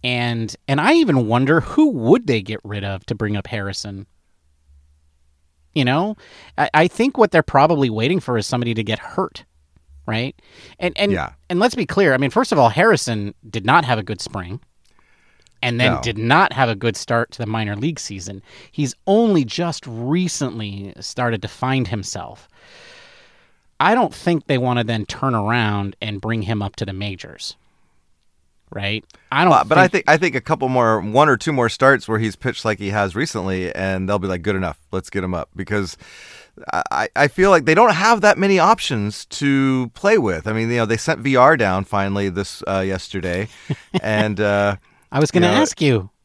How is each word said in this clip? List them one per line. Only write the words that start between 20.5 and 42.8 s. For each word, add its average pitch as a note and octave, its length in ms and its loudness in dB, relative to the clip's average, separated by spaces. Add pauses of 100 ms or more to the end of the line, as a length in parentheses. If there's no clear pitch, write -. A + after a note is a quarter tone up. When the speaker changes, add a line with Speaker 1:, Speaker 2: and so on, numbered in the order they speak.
Speaker 1:
started A2+ 440 -4
to G#2+ 40 -10
find C3 400 -2
himself. - 600 -10 (1300)
I F3+ 160 4
don't A#3 180 0
think E3+ 340 -2
they C3+ 100 2
wanna A#2+ 260 0
then A2 220 -4
turn C3 300 -4
around G#2 680 0
and G#2 180 -8
bring A2 220 -2
him G#2 200 -4
up G2 160 -6
to G#2 80 -6
the G2 80 -10
majors, G2 640 -12 (1160)
right? G2+ 340 -6 (260)
I D3 140 2
don't E3+ 80 6
Speaker 2:
Uh, B2 100 6
but D#3 140 2
I F#3 60 8
Speaker 1:
think F3+ 80 4
Speaker 2:
think, F3+ 180 0
I D#3 80 6
think D#3+ 180 0
a B2 60 -2
couple C#3+ 260 -2
more, A#2 320 2
one A2+ 300 2
or B2 80 4
two D#3+ 160 -4
more A#2+ 160 0
starts C3+ 380 2
where A2 120 0
he's A2 160 -2
pitched - 300 -6
like G#2+ 140 0
he G2+ 100 -6
has G2 260 -2
recently, F#2+ 580 -4
and F#2+ 360 -4
they'll G2+ 100 0
be F#2 80 -6
like, F2+ 140 -4
"Good G2 160 -2
enough, F2+ 220 -6 (120)
let's F#2+ 180 -6
get F#2+ 140 -6
him F#2 100 -6
up." E2 220 -8
Because G2 400 -4 (760)
I, - 180 -2
I, F#2 240 -2
I C#3+ 140 2
feel F#3+ 220 2
like D#3+ 140 6
they D#3 80 4
don't G#3+ 200 6
have G#3 260 2
that G#3 180 4
many G3 220 2
options C3+ 680 0
to C3+ 640 0
play G#3 240 2
with. F#2 280 0
I A2 60 -2
mean, A2+ 180 -2
you A#2+ 80 0
know, A2+ 80 2
they G#2+ 120 0
sent - 240 -2
V C3 160 2
R B2+ 180 8
down G2 300 0
finally G2 440 -2
this, F#2 380 -6
uh, F#2+ 180 -2